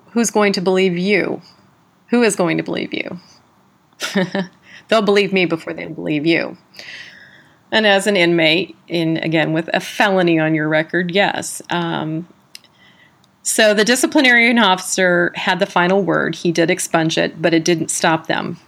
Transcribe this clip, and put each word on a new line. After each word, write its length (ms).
who's 180
going 220
to 80
believe 360
you? 460
Who 120
is 140
going 220
to 40
believe 320
you?" 240
<laughs> 720
They'll 140
believe 300
me 140
before 280
they 120
believe 380
you. 320
And 120
as 220
an 100
inmate, 600
in, 320
again, 340
with 220
a 60
felony 580
on 160
your 140
record, 420
yes. 500
Um, 580
so 320
the 100
disciplinarian 720
officer 760
had 240
the 80
final 360
word. 340
He 160
did 180
expunge 480
it, 240
but 100
it 120
didn't 260
stop 360
them. 420